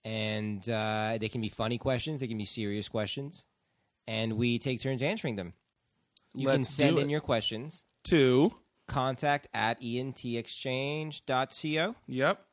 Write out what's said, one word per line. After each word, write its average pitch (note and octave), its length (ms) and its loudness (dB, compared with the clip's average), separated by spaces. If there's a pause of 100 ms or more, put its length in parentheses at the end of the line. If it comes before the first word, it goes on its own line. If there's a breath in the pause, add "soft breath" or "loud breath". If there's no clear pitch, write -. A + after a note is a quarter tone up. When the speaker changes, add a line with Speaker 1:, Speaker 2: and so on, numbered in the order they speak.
Speaker 1:
And, G#2+ 640 -4
uh, A2 520 0
they A2 80 -2
can A#2+ 120 -4
be A2 80 -2
funny A2+ 300 -2
questions. C3+ 420 -2
They C3 80 -4
can A2 100 -4
be G#2+ 60 -4
serious G#2 440 -4
questions. B2+ 580 -6 (600)
And A2+ 280 -2
we A#2+ 240 2
take C3 220 -4
turns C3 220 -2
answering D3+ 340 -2
them. F#2 180 -8 (800)
You C3 140 -2
can C3+ 120 6
Speaker 2:
Let's B2+ 80 -2
Speaker 1:
send D3+ 280 4
Speaker 2:
do C#3+ 60 4
Speaker 1:
in C#3+ 60 -2
Speaker 2:
it. C#3+ 40 0
Speaker 1:
your D3+ 80 0
questions. A#2+ 640 -2 (200)
Speaker 2:
To? C#3 480 8 (340)
Speaker 1:
Contact C#3 640 0
at A2+ 300 0
E A#2+ 160 -2
N C3 140 -4
T A#2 260 -4
exchange C#3 880 -4
dot C3 260 0
C D#3 280 -2
O. G#3 160 -2 (100)
Speaker 2:
Yep. C3+ 340 0 (120)